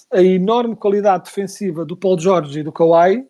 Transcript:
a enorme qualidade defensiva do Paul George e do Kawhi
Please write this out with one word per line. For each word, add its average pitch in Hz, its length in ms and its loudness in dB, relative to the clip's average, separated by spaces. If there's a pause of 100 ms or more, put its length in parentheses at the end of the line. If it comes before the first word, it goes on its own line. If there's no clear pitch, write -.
(120)
a 202 100 2
enorme 202 540 0
qualidade 202 500 0
defensiva 185 600 -8
do 175 120 -10
Paul 185 220 0
George 156 400 -2
e 151 40 -6
do 151 80 -10
Kawhi 170 580 2